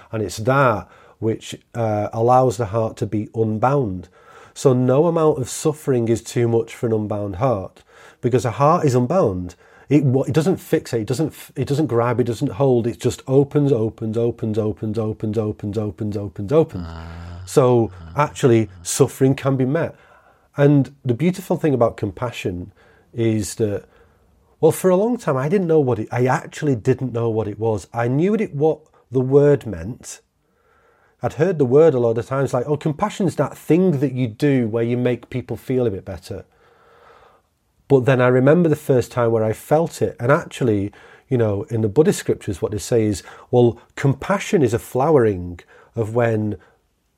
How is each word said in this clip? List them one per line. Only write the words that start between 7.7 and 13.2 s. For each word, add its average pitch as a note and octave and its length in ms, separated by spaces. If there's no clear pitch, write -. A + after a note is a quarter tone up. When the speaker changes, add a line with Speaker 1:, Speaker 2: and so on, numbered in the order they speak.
Speaker 1:
because A#2+ 240
a A#2 80
heart D#3 320
is B2+ 100
unbound. B2 600
It, D3 160
wa-, C3 180
it B2+ 100
doesn't E3 240
fixate, - 460
it G2 40
doesn't C3 220
f-, - 280
it B2+ 120
doesn't C#3+ 200
grab, A#2 320
it A#2+ 40
doesn't A#2 280
hold. B2 340
It A#2 140
just - 260